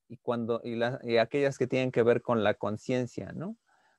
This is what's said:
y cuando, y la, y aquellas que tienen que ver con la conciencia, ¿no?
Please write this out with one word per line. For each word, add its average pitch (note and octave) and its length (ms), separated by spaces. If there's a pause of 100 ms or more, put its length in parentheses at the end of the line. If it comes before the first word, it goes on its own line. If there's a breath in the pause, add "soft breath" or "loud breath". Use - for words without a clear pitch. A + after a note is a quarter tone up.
y - 80
cuando, A#2 480
y A#2 120
la, A#2+ 280
y A#2 140
aquellas C#3 400
que B2+ 100
tienen B2+ 240
que B2 120
ver A#2 180
con A#2 200
la G#2 120
conciencia, G#2+ 800
¿no? F3 240 (420)